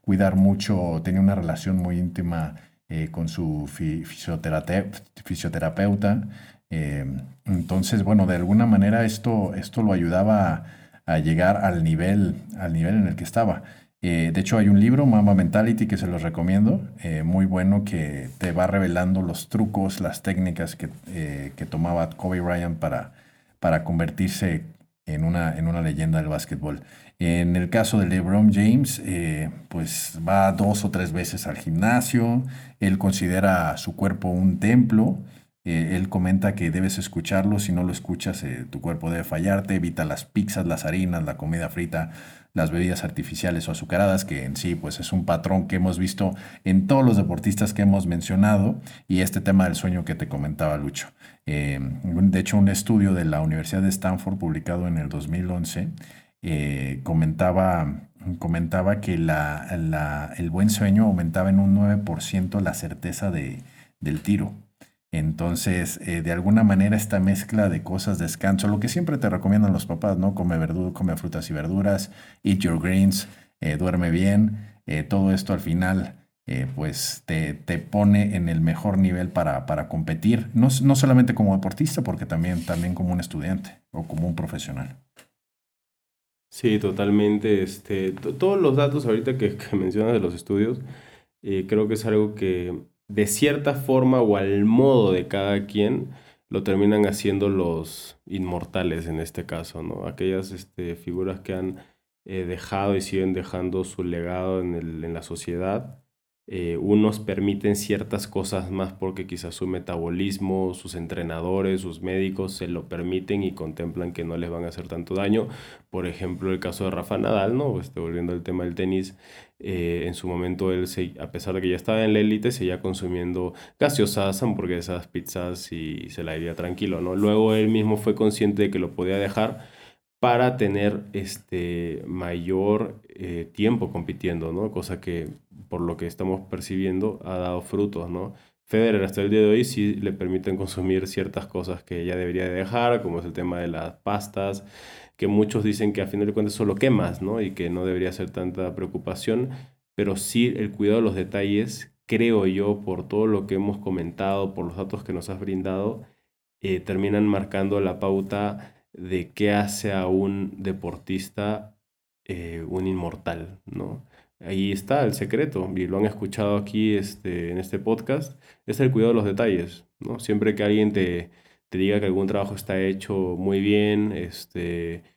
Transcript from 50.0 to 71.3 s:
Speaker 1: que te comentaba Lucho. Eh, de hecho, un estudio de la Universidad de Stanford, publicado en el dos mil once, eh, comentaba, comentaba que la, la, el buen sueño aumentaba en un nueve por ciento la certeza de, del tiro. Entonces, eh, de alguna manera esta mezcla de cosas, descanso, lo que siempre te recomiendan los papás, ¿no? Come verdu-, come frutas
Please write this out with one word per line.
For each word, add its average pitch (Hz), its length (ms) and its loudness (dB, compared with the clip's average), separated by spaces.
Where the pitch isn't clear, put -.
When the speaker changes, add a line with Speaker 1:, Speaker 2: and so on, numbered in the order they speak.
Speaker 1:
que 82 100 -4
te 80 120 -6
comentaba 76 500 -2
Lucho. 71 300 -6
Eh, 71 320 -2
de 92 360 4
hecho, 98 180 2
un 98 100 6
estudio 101 460 4
de 87 120 0
la 78 160 0
Universidad 78 400 -2
de 95 80 4
Stanford, 95 480 -2
publicado 87 500 -4
en 82 100 0
el 73 120 -4
dos 73 200 -6
mil 90 200 -2
once, 87 380 -4
eh, 67 560 -4
comentaba, 82 1040 2
comentaba 90 640 0
que 92 160 -2
la, 78 480 0
la, 76 600 -4
el 85 140 -4
buen 95 180 4
sueño 107 360 4
aumentaba 90 440 2
en 98 100 6
un 98 140 6
nueve 104 280 4
por 82 200 -4
ciento 95 400 -2
la 85 140 -2
certeza - 560 -6
de, 131 320 -4
del - 220 -4
tiro. - 320 0
Entonces, 85 920 0
eh, 85 160 -2
de 82 100 -2
alguna 98 320 6
manera 101 340 6
esta 104 220 0
mezcla 98 500 2
de 80 120 0
cosas, 95 380 -2
descanso, 95 480 0
lo 104 120 2
que 120 100 0
siempre 156 280 0
te 113 120 0
recomiendan 98 440 4
los 85 120 -2
papás, 87 320 -2
¿no? 95 180 2
Come 87 220 0
verdu-, 85 360 -2
come 87 220 -2
frutas 82 340 -6